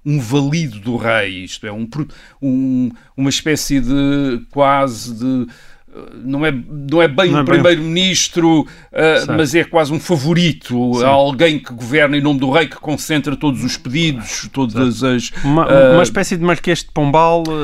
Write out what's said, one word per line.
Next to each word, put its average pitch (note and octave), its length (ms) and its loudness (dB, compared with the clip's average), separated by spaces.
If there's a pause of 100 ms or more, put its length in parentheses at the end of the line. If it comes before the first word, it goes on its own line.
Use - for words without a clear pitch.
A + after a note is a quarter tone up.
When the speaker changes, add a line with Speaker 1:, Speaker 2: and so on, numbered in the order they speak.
Speaker 1:
um D3 160 -2
valido C#3 600 -4
do A#2 160 -4
rei, G#2 480 -4
isto - 220 -14
é, G#2 60 -8
um A2 140 -8
pro-, D3 220 -8 (320)
um, C3 500 0 (260)
uma C3+ 140 0
espécie C#3+ 500 -2
de, C#3 680 0
quase C#3 640 0
de, B2 320 -4 (460)
eh, - 200 -20 (120)
não C#3 200 -4
é, D#3 80 2
não C#3+ 480 -4
é E3 60 6
bem E3 240 0
Speaker 2:
Não C#3+ 80 2
Speaker 1:
um - 20 2
Speaker 2:
é C#3+ 40 0
bem E3+ 100 2
Speaker 1:
primeiro-ministro, E3 1120 2 (240)
eh, D#3 280 2
Speaker 2:
Certo. A#2 140 -2
Speaker 1:
mas C3+ 220 0
é E3 80 4
quase D3+ 300 0
um D#3+ 80 -4
favorito, D3 920 0
Speaker 2:
Sim. A#2+ 100 0
Speaker 1:
alguém C#3 560 4
que - 120 -16
governa C3+ 440 0
em C#3+ 40 2
nome C#3+ 200 0
do C3+ 100 0
rei, D3+ 160 2
que - 100 -16
concentra D3 600 -4
todos C3 260 -2
os A#2+ 140 -4
pedidos, C3 760 -4
todas B2 520 -2
as, B2 260 0 (140)
Speaker 2:
Uma, D3 260 2
Speaker 1:
eh, C3+ 240 8
Speaker 2:
uma E3+ 80 6
espécie F#3 340 -2
de E3 60 -4
Marquês E3+ 380 0
de - 120 -16
Pombal, E3 520 2 (200)